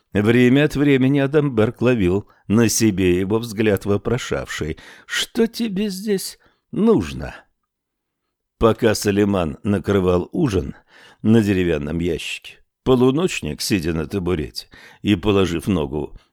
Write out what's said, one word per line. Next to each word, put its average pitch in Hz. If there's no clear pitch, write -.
время 123
от 147
времени 139
Адамберг 135
ловил 104
на 110
себе 92
его 98
взгляд, 107
вопрошавший: 87
"Что -
тебе 214
здесь 196
нужно?" 90
Пока 110
Салиман 98
накрывал 92
ужин 101
на 110
деревянном 85
ящике, -
полуночник, 131
сидя 85
на 78
табурете 85
и 101
положив 90
ногу 73